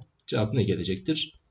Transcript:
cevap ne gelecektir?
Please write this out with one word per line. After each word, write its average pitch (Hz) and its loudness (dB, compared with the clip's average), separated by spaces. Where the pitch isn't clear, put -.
cevap 110 0
ne 120 4
gelecektir? 95 -2